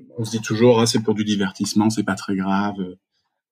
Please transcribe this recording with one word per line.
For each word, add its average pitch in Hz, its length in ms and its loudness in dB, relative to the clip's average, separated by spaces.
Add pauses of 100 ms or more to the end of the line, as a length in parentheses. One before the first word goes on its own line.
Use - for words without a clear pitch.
(160)
on 117 80 -4
se 110 60 -8
dit 113 100 -4
toujours, 113 400 4
ah, 117 60 4
c'est 117 160 0
pour 110 120 0
du 107 100 -2
divertissement, 104 640 0
c'est 107 120 -2
pas 98 120 -2
très 98 200 -6
grave. 98 460 -2
Euh, 92 180 -8 (540)